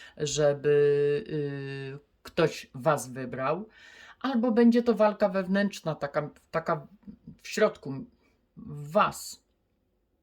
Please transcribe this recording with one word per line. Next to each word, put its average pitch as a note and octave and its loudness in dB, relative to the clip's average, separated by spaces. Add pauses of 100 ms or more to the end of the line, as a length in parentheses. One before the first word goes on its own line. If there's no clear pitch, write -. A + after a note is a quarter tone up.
(180)
żeby, C#3+ 2
y, C#3 -8 (240)
ktoś - -2
was C3 0
wybrał. C3 -6 (520)
Albo B3+ 0
będzie A#3 6
to A#3+ 2
walka G#3 2
wewnętrzna, F#3+ -2
taka, D3 -4 (220)
taka D#3+ -4 (560)
w - -18
środku, - -2 (520)
w D3 -14
was. - 0 (800)